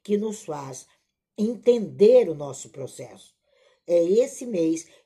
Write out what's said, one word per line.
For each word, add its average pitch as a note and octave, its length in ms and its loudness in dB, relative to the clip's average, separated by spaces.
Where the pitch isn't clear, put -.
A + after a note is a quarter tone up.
que G#3 160 -2
nos G#3 260 -8
faz C3+ 440 -14
entender G#3+ 920 2
o D#3+ 40 -4
nosso C#3+ 360 -14
processo. - 640 -18
É E3+ 160 2
esse A#3 440 0
mês E3 420 -2